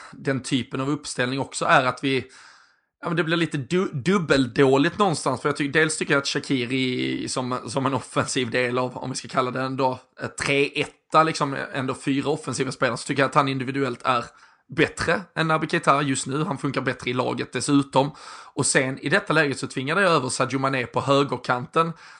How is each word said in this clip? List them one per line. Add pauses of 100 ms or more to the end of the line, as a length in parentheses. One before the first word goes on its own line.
(120)
den
typen
av
uppställning
också
är
att
vi, (760)
ja,
men
det
blir
lite
du-,
dubbeldåligt
någonstans,
för
jag
tycker,
dels
tycker
jag
att
Shaqiri
som, (100)
som
en
offensiv
del
av,
om
vi
ska
kalla
det
ändå, (220)
eh,
tre
etta,
liksom (180)
ändå
fyra
offensiva
spelare,
så
tycker
jag
att
han
individuellt
är (500)
bättre (140)
än
Naby
Keita
just
nu.
Han
funkar
bättre
i
laget
dessutom. (420)
Och
sen
i
detta
läget
så
tvingade
jag
över
Sadio
Mané
på
högerkanten, (260)